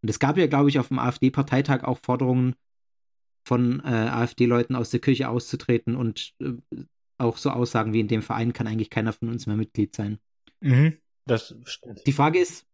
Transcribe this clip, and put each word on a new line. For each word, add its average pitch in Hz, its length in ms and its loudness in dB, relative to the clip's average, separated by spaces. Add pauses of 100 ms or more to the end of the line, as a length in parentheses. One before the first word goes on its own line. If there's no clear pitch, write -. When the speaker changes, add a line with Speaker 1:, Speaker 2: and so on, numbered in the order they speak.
Speaker 1:
Und 107 80 -2
es - 100 -2
gab 156 180 2
ja, 175 100 4
glaub 143 220 6
ich, 139 100 2
auf 123 80 -2
dem 131 120 -2
A-F-D-Parteitag 131 840 2
auch 127 180 -2
Forderungen 127 540 0 (880)
von, 123 360 0
äh, 143 80 -8
A-F-D-Leuten 120 880 2
aus 120 140 -2
der - 120 -2
Kirche 131 260 2
auszutreten 120 720 -2
und, 117 440 -6
äh, - 120 -6 (640)
auch 117 200 0
so - 120 0
Aussagen 117 440 0
wie, 113 60 4
„In 107 80 0
dem 110 140 0
Verein 113 320 -2
kann 113 140 -4
eigentlich 110 220 -4
keiner 113 220 -2
von 113 180 -6
uns 117 180 -6
mehr 104 100 -2
Mitglied 107 380 -2
sein.“ 104 240 -4 (420)
Speaker 2:
Mhm, 147 360 4 (300)
das 117 280 -2 (100)
stimmt. - 420 -16
Speaker 1:
Die 139 60 2
Frage 151 260 2
ist - 340 -2